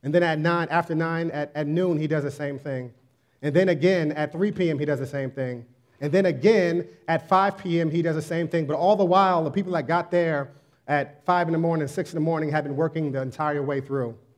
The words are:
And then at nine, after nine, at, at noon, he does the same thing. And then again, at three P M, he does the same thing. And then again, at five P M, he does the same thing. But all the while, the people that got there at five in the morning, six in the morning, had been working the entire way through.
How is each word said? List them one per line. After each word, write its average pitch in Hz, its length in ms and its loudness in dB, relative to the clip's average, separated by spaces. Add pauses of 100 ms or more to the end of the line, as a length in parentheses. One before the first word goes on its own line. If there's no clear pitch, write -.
And 139 100 -4
then 175 120 4
at 160 140 0
nine, 170 320 0
after 165 260 0
nine, 165 340 -2
at, 147 240 -6
at 147 140 -4
noon, 170 300 0
he 156 100 -2
does 147 160 0
the 143 60 -4
same 143 280 -8
thing. 127 340 -8 (500)
And 147 120 -2
then 185 140 6
again, 165 440 2
at 151 200 -4
three 190 180 0
P 175 200 0
M, 147 80 -2
he 147 60 -2
does 143 140 -2
the 131 80 -6
same 135 240 -6
thing. 123 340 -6 (360)
And 143 100 -4
then 190 160 2
again, 175 640 2 (180)
at 160 220 -2
five 190 300 2
P 170 220 -2
M, 160 100 0
he 165 120 0
does 160 140 0
the 156 60 -4
same 165 260 -4
thing. 160 180 0
But 147 100 -2
all 185 200 4
the 196 80 2
while, 185 400 4
the 147 60 -2
people 185 240 -4
that 147 120 -2
got 170 240 0
there 160 400 0 (400)
at 143 340 -2
five 175 220 2
in 165 60 0
the 165 60 2
morning, 165 280 0
six 139 260 -6
in 170 40 -6
the 156 40 -2
morning, 156 300 0
had 151 140 0
been 139 100 -6
working 156 380 -2
the 135 100 -4
entire 147 400 -2
way 139 180 -2
through. 135 320 -4 (260)